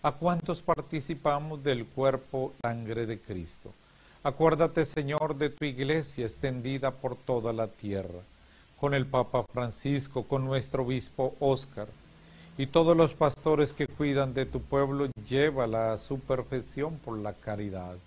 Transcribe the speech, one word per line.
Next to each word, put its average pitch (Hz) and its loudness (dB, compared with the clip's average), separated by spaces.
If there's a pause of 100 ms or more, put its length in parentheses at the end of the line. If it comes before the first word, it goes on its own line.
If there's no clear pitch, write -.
a 147 2
cuantos 170 0
participamos 151 -2
del 123 2
cuerpo 135 0
y - -18
sangre 117 -2
de 107 -6
Cristo. 95 -10 (500)
Acuérdate, 160 4
Señor, 151 -2
de 143 0
tu 143 -4
iglesia 135 -2
extendida 127 -2
por 123 -6
toda 117 -2
la 113 0
tierra, 92 -6 (580)
con 143 2
el 135 2
Papa 127 2
Francisco, 127 -2
con 135 0
nuestro 131 -2
obispo 127 -2
Óscar, 131 0 (680)
y 135 0
todos 165 8
los 165 6
pastores 147 2
que 143 -2
cuidan 139 0
de 131 0
tu 127 -4
pueblo, 139 0 (180)
llévala 117 2
a - -4
su 135 -6
perfección 135 -4
por 110 -8
la 104 -4
caridad. 95 -8 (100)